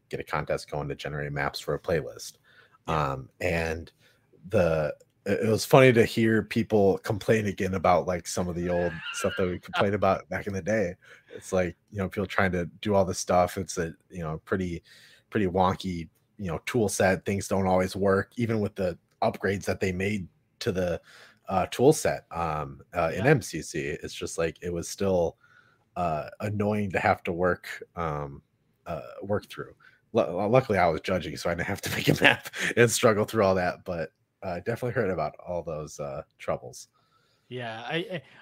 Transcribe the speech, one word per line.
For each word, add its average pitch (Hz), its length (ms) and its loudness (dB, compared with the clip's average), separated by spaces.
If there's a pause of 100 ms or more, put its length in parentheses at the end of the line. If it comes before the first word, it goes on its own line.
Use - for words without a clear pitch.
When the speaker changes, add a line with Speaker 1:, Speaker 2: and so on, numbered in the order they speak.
Speaker 1:
get - 120 -8
a - 40 -8
contest 76 460 -4
going 73 180 -6
to 71 80 -6
generate 73 360 -8
maps 71 280 -4
for 76 140 -4
a 73 60 -6
playlist. - 580 -4 (480)
Speaker 2:
Yeah. 80 160 0 (100)
Speaker 1:
Um, 67 180 -8 (100)
and 82 520 -2 (560)
the, 80 460 2 (320)
it, 98 200 0
it - 40 0
was 107 140 2
funny 131 280 10
to 113 120 6
hear 110 380 2
people 104 560 4
complain 110 480 0
again 95 280 -2
about, 85 320 4
like, 90 200 -2
some 92 220 -4
of 85 80 -4
the 87 120 -2
old 87 320 0 (120)
stuff - 240 -2
that 92 120 0
we 87 100 -4
Speaker 2:
<laughs> - 20 -10
Speaker 1:
complained - 340 0
about 95 340 2
back 90 180 -6
in 101 60 -4
the 95 100 -6
day. 98 340 -2 (340)
It's - 220 -12
like, 90 240 0 (140)
you 104 80 -8
know, 92 100 -2
people 95 180 -4
trying 98 260 2
to 87 140 -2 (140)
do 104 140 0
all 98 100 6
this 87 140 -2
stuff. 90 400 2
It's 92 200 -8
a, 82 160 -4 (160)
you 90 120 -12
know, 80 220 -6
pretty, 90 380 -2 (480)
pretty 107 160 0
wonky 90 640 0 (300)
you 101 100 -8
know, 78 180 -4
tool 110 220 2
set, 95 380 2
things 98 220 -4
don't 98 180 0
always 92 300 2
work, 98 400 2
even 113 240 0
with 101 160 -4
the 90 220 -4 (240)
upgrades 101 440 -2
that 95 140 -2
they 95 120 0
made 95 360 -2 (320)
to 107 120 -2
the, 87 280 -2 (480)
uh, 92 220 0
tool 131 220 6
set, 71 400 0
um, 76 500 -4 (120)
uh, 82 200 2
in 95 100 -2
Speaker 2:
Yeah. - 20 4
Speaker 1:
M 143 160 6
C 78 200 -8
C. - 180 -6 (220)
It's 78 120 -12
just, - 240 -8
like, 82 240 -2
it 87 100 -6
was 85 160 -6
still, 90 500 0 (580)
uh, 78 340 -2 (100)
annoying 104 520 0
to - 80 0
have 95 240 2
to 95 80 -4
work, 87 500 -2 (140)
um, 73 460 -6 (440)
uh, 80 160 -8 (200)
work 101 260 -2
through. - 260 -14 (380)
Lu-, 107 140 2
lu-, 90 220 -2
luckily, 123 300 4
I 90 100 6
was 78 140 0
judging, 85 340 -2
so - 140 -4
I - 40 0
didn't 82 140 -4
have 98 140 -4
to - 80 -4
<laughs> - 60 -4
make - 120 0
a - 140 4
map - 260 4 (280)
and 117 140 6
struggle 107 360 4
through 107 180 2
all 95 120 6
that, 90 280 -2
but 85 280 -6 (300)
I 90 180 -6
definitely 117 320 -4
heard 104 180 0
about 78 260 -2 (100)
all 87 160 -6
those, 76 380 -8
uh, 71 220 -8 (160)
troubles. - 500 -8 (600)
Speaker 2:
Yeah, 120 340 -10
I, 160 140 -6
I, 180 260 -6 (200)